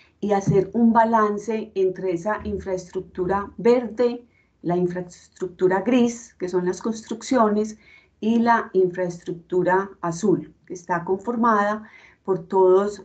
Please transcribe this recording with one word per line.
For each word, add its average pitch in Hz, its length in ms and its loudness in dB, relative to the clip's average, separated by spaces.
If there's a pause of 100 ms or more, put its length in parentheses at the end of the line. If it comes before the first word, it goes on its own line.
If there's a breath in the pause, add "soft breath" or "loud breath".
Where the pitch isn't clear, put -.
(200 loud breath)
y 208 120 -2
hacer 196 420 2
un 226 180 4
balance 220 800 0
entre 185 380 -2
esa 208 320 -4
infraestructura 190 1120 -6
verde, 240 720 0 (340 soft breath)
la 175 160 -2
infraestructura 180 1040 -2
gris, 240 540 0
que 180 140 -8
son 180 180 -2
las 180 160 -4
construcciones, 220 960 -2 (440 soft breath)
y 226 180 2
la 233 340 2
infraestructura 180 1160 0 (120)
azul, 170 520 -2 (120)
que 175 80 -14
está 175 320 -6
conformada 214 800 0 (380 loud breath)
por 185 240 -4
todos 190 580 4